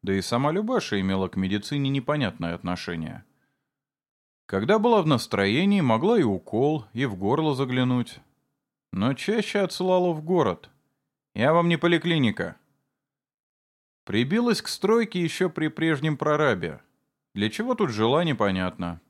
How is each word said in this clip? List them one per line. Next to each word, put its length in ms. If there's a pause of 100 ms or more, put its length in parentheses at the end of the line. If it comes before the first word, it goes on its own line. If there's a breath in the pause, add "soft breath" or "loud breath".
да 80
и 80
сама 300
Любаша 480
имела 260
к 80
медицине 560
непонятное 640
отношение. 720 (1200)
Когда 320
была 240
в 60
настроении, 720
могла 360
и 60
укол, 720
и 140
в 100
горло 400
заглянуть. 640 (720)
Но 220
чаще 440
отсылала 540
в 100
город. 480 (640)
«Я 180
вам 160
не 80
поликлиника». 800 (1500)
Прибилась 580
к 60
стройке 520
еще 300
при 160
прежнем 500
прорабе. 640 (540)
Для 160
чего 240
тут 160
жила, 320
непонятно. 880